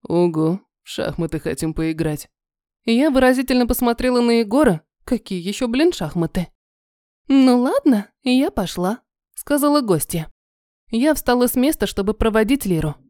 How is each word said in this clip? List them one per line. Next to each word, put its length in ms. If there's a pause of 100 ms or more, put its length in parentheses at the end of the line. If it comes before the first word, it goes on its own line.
«Ого, 560 (240)
в 60
шахматы 500
хотим 340
поиграть». 560 (560)
Я 260
выразительно 560
посмотрела 540
на 180
Егора. 420 (220)
Какие 420
ещё, 220
блин, 260
шахматы? 540 (800)
«Ну 340
ладно, 480 (140)
я 260
пошла», 520 (340)
сказала 460
гостья. 500 (580)
Я 240
встала 340
с 80
места, 320
чтобы 260
проводить 520
Лиру. 300 (140)